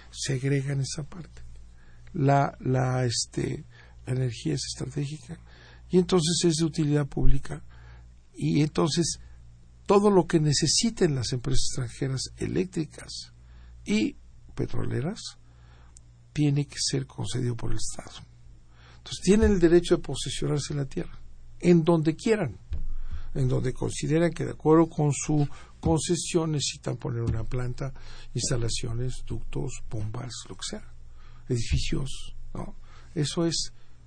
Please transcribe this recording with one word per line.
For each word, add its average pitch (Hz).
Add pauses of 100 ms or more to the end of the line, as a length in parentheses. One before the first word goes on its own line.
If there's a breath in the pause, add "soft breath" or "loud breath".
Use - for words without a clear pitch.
(120 loud breath)
segrega 139
en 135
esa 139
parte. - (720 soft breath)
La, 139
la, 127
este, 127 (400 soft breath)
la 127
energía 131
es 135
estratégica 147 (500 loud breath)
y 175
entonces 175
es 165
de 165
utilidad 147
pública 135 (720 soft breath)
y 160
entonces 165 (680 soft breath)
todo 202
lo 180
que 170
necesiten 151
las 123
empresas 117
extranjeras 131 (160)
eléctricas - (520 soft breath)
y 214 (400)
petroleras 117 (920 soft breath)
tiene 143
que -
ser 135
concedido 123
por -
el -
Estado. - (720 soft breath)
Entonces -
tienen 214
el 196
derecho 170
de 143
posesionarse 143
la 143
tierra, - (400)
en 170
donde 160
quieran, 208 (760 loud breath)
en 139
donde 127
consideran 151
que 143
de 117
acuerdo 160
con 147
su 147 (320 loud breath)
concesión 160
necesitan 135
poner 117
una 117
planta, 123 (400 loud breath)
instalaciones, 120
ductos, -
bombas, 113 (180)
lo 101
que -
sea, - (560 soft breath)
edificios, - (180)
¿no? - (380 soft breath)
Eso 151
es - (340 soft breath)